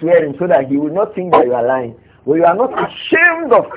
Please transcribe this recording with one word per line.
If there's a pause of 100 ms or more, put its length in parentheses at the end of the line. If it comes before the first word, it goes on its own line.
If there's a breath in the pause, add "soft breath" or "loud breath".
swearing,
so
that
he
will
not
think
that
you
are
lying. (320 soft breath)
But
you
are
not
ashamed
of (100)